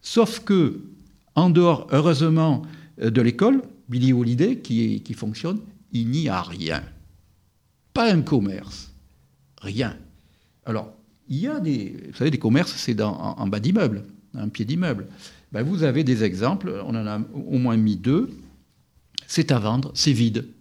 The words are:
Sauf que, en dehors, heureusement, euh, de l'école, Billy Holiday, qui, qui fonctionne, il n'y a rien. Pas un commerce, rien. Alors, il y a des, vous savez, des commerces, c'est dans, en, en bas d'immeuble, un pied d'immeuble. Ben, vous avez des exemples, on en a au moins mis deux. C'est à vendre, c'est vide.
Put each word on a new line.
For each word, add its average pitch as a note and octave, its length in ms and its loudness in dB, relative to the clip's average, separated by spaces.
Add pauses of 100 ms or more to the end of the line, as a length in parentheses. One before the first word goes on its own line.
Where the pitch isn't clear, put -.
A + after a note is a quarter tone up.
Sauf - 400 0
que, F3 400 2 (560)
en F3 140 6
dehors, E3+ 420 4
heureusement, D#3+ 680 4 (380)
euh, A2+ 100 2
de A#2 120 4
l'école, G3+ 400 4 (260)
Billy B2 240 2
Holiday, B2 460 2
qui, A2 440 -2
qui A2+ 120 -12
fonctionne, D#3+ 460 -6 (360)
il A#2 120 0
n'y D3 200 0
a F#2 140 -2
rien. E2+ 400 -6 (1080)
Pas A#3 200 2
un E3 100 4
commerce, G2 680 -4 (680)
rien. G2+ 360 -6 (720)
Alors, A2 260 -6 (360)
il B2+ 100 -4
y F#3 80 -4
a D4+ 140 -4
des, B2 500 -4
vous - 60 -18
savez, D#3 160 0
des B2+ 60 -2
commerces, C3 380 2
c'est - 180 -4
dans, G#2+ 180 -2
en, - 260 -8
en G#2 80 -2
bas G#2 140 -2
d'immeuble, B2+ 420 0 (320)
un G#2+ 140 -6
pied G#2+ 160 -6
d'immeuble. C3+ 420 -4 (460)
Ben, G#2+ 100 -4
vous D#3+ 220 -2
avez C#3 180 2
des B2 220 2
exemples, A2 600 -2
on A2+ 120 -4
en A2 100 -4
a G#2+ 140 -6 (120)
au C#3 260 -4
moins B2 180 2
mis A2 180 4
deux. C3 340 0 (1000)
C'est D3+ 240 0
à B2 80 4
vendre, A#2+ 340 0
c'est - 180 2
vide. A2+ 340 2 (140)